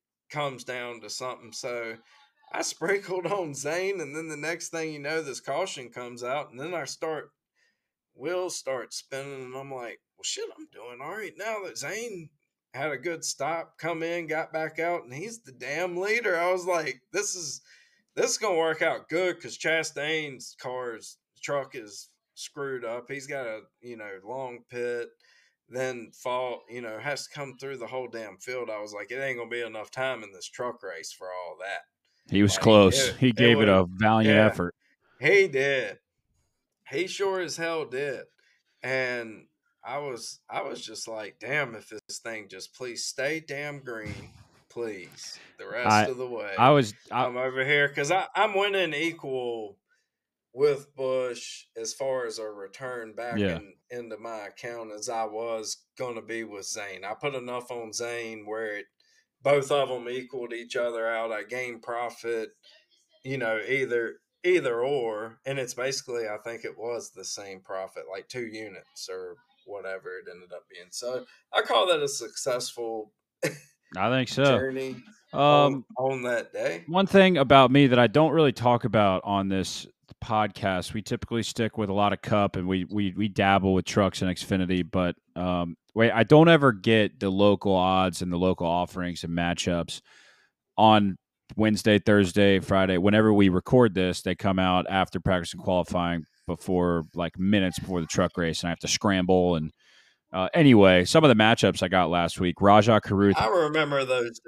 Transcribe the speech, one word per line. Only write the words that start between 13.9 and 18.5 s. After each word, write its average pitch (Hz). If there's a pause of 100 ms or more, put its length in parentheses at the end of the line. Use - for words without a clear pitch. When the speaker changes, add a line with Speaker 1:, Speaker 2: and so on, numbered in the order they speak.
Speaker 1:
in, 170
got 156
back 160
out, 170
and 123
he's 202
the 135
damn 156
leader." 208
I 175
was 185
like, 160 (100)
"This 196
is, 156 (540)
this 233
is -
gonna 202